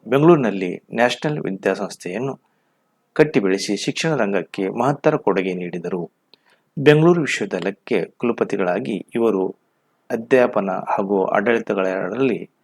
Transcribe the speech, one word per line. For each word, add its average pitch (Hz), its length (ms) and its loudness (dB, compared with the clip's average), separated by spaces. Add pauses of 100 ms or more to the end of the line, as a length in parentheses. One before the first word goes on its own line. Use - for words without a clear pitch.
ಬೆಂಗಳೂರಿನಲ್ಲಿ 113 760 4 (100)
ನ್ಯಾಷನಲ್ 123 460 -2
ವಿದ್ಯಾಸಂಸ್ಥೆಯನ್ನು 98 1000 -6 (720)
ಕಟ್ಟಿ 151 280 4
ಬೆಳೆಸಿ 98 360 0
ಶಿಕ್ಷಣ 156 380 -4
ರಂಗಕ್ಕೆ 98 540 -2
ಮಹತ್ತರ 143 480 0
ಕೊಡುಗೆ 92 380 0
ನೀಡಿದರು. 87 560 -8 (680)
ಬೆಂಗಳೂರು 156 420 6
ವಿಶ್ವವಿದ್ಯಾಲಯಕ್ಕೆ 98 840 -4
ಕುಲಪತಿಗಳಾಗಿ 98 1120 -2
ಇವರು 104 420 0 (540)
ಅಧ್ಯಾಪನ 117 600 2
ಹಾಗೂ 98 540 -2
ಆಡಳಿತಗಳಲ್ಲಿ 101 1300 -2 (140)